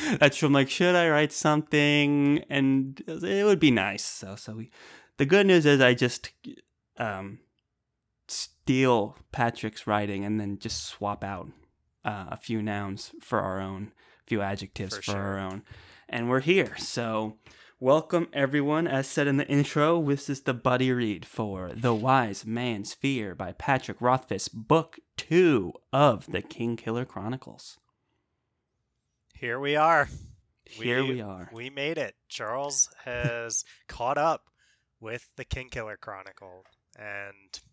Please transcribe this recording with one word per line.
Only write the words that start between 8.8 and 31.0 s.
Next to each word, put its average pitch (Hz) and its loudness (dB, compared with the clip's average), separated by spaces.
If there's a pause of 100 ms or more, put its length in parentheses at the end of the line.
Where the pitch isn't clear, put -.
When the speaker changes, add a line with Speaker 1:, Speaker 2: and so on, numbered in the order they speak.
Speaker 1:
Patrick's 117 -4
writing 104 -2
and 107 -2
then 101 -8
just - -8
swap - -6
out, 92 -8 (580)
uh, 104 -8
a - -10
few 110 -4
nouns 101 -6
for 113 -4
our 95 -4
own, 95 -10 (300)
a - -20
few 110 -2
adjectives 98 -6
Speaker 2:
For 95 -12
Speaker 1:
for - -6
our 98 -4
Speaker 2:
sure. - -6
Speaker 1:
own. 95 -8 (460)
And 120 -2
we're 131 2
here. 165 2
So 110 -4 (420)
welcome, 156 2
everyone. 147 0
As 135 0
said 143 0
in 139 2
the 143 0
intro, 151 2
this 143 -2
is 139 -6
the 131 0
buddy 127 2
read 110 -2
for 95 -6
The 117 2
Wise 117 2
Man's 113 -4
Fear 113 -4
by 92 -8
Patrick - -2
Rothfuss, 123 0
Book 151 0 (180)
Two 156 2 (200)
of 131 4
the 87 -2
Kingkiller 117 -6
Chronicles. - -10 (1600)
Speaker 2:
Here 123 -6
we 143 0
are. 156 4 (560)
Speaker 1:
Here 120 -2